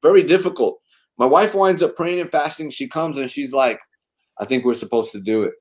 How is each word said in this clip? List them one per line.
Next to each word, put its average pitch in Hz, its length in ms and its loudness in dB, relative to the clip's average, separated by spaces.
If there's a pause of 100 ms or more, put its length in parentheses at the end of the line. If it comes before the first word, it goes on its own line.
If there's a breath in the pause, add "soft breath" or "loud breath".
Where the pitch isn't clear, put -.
very 180 200 6
difficult. 170 560 0 (400)
My 120 80 2
wife 196 300 4
winds 190 260 2
up 151 140 -2
praying 175 240 -4
and 151 100 -8
fasting. 151 400 -4
She 135 180 -10
comes 160 300 -6
and 131 120 -6
she's 139 220 -10
like, 127 280 0 (580)
"I 104 60 -6
think 123 200 -2
we're 120 100 2
supposed 113 380 -4
to 104 80 -12
do 107 220 -2
it." 92 180 -4